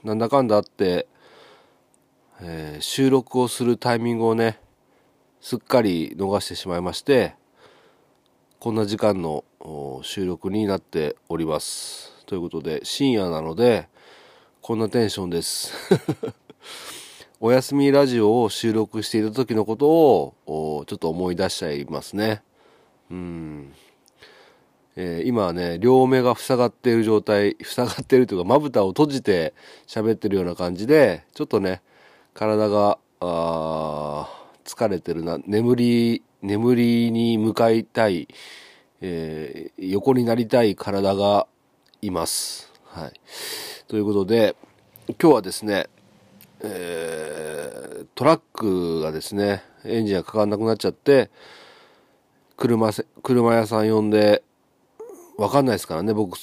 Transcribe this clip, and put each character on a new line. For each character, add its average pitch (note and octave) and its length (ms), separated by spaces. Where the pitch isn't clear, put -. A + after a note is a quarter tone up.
な G#2+ 140
ん - 20
だ A2+ 100
か C#3 140
ん B2 60
だ G#2+ 80
あ G#2 40
っ G2 40
て、 F2+ 420
え D#2+ 380
ー、 - 20
収 C3+ 280
録 B2+ 320
を B2 60
す A#2+ 180
る A#2+ 120
タ B2 200
イ - 40
ミ A#2+ 140
ン A#2 40
グ A2+ 100
を A2+ 60
ね、 A2+ 240
す - 160
っ - 40
か B2+ 200
り F2 360
逃 G2 240
し - 80
て - 80
し - 120
ま F2 80
い F2 40
ま F2+ 120
し - 100
て、 B2+ 340
こ A#2 140
ん - 20
な A2 120
時 G2+ 120
間 G#2 240
の、 D#2 220
お、 C#2+ 420
収 - 240
録 F2+ 240
に G#2+ 160
な G2 120
っ - 20
て - 360
お E2 80
り E2 80
ま D#2 160
す。 - 640
と - 80
い F#2 40
う - 20
こ F2 80
と D#2+ 140
で、 D#2+ 200
深 C3+ 300
夜 G2 180
な D#2+ 120
の D#2+ 120
で、 A2 340
こ - 140
ん A2 60
な A2 80
テ A#2 160
ン G2+ 60
シ G2+ 100
ョ F#2 60
ン F2 40
で E2+ 120
す。 - 320
<laughs> - 680
お A#2 60
休 C3 220
み C#3 180
ラ C#3+ 140
ジ A#2+ 160
オ A2+ 200
を A2 60
収 A2+ 240
録 A2 300
し - 80
て A2+ 80
い G#2+ 40
た A2 80
時 A#2+ 240
の G#2+ 120
こ A2 100
と C#3+ 140
を、 B2 440
お、 D#2 400
ち - 80
ょ - 20
っ - 20
と E2 120
思 F2+ 200
い F2+ 60
出 F#2 140
し - 80
ち - 80
ゃ D#2 60
い C#2+ 120
ま D2 160
す - 160
ね。 G#2+ 260
う F2 40
ん。 D#2+ 600
え E2+ 260
ー、 G2 60
今 A#2 160
は F2 80
ね、 E2+ 260
両 B2+ 280
目 C3 160
が B2 140
塞 - 200
が A#2+ 100
っ A2 40
て - 200
い A#2 60
る A2+ 60
状 G#2+ 180
態、 G2+ 420
塞 - 240
が A2+ 60
っ - 120
て - 120
い B2+ 40
る B2 60
と - 80
い - 20
う - 20
か、 F2 60
ま A2+ 140
ぶ D3 120
た A2 160
を - 20
閉 C#3+ 200
じ C3+ 140
て F2 300
喋 A2 280
っ - 20
て G#2+ 120
る G2 80
よ F#2 60
う - 40
な F2 80
感 F2+ 200
じ G2 120
で、 B2 480
ち - 80
ょ - 20
っ - 20
と A2 140
ね、 F#2 220
体 G#2+ 380
が、 G2+ 280
あ D#2 1080
ー、 - 20
疲 - 220
れ F#2 120
て F2 120
る D#2+ 100
な、 E2+ 220
眠 A2+ 320
り、 A#2+ 460
眠 G#2+ 360
り A#2 340
に A#2 260
向 A2 160
か A2+ 180
い A2+ 140
た A2+ 240
い、 E2+ 200
え D#2+ 760
ー、 F#2 120
横 G2+ 240
に B2 100
な A#2 100
り A#2 140
た A#2+ 140
い G#2 140
体 G2 380
が G2+ 320
い G#2+ 100
ま E2+ 160
す。 - 460
は D#2+ 240
い。 - 40
と A2+ 80
い G#2+ 40
う G#2 60
こ G#2 80
と G2+ 100
で、 G#2+ 320
今 E3 120
日 - 20
は A2 80
で F#2 100
す - 140
ね、 G2 220
え D#2 1400
ー、 - 100
ト B2 100
ラ D#3+ 140
ッ - 20
ク F2 480
が D#2 120
で D#2 80
す - 140
ね、 G2+ 280
エ A2+ 160
ン A2 60
ジ G2+ 60
ン F#2+ 40
が F2 80
か - 80
か G#2+ 120
ん G#2 60
な G#2 60
く G#2+ 80
な A2+ 100
っ - 20
ち - 100
ゃ F#2 40
っ - 20
て、 C3+ 380
車 A2+ 360
せ-、 - 140
車 A#2 320
屋 A2+ 120
さ A2 160
ん G#2+ 80
呼 A2 120
ん G#2+ 80
で、 G#2 320
わ G2+ 140
か C#3+ 120
ん C3+ 40
な B2 60
い - 20
で F#2+ 60
す - 80
か E2 80
ら D#2+ 60
ね、 G#2+ 120
僕、 G#2 280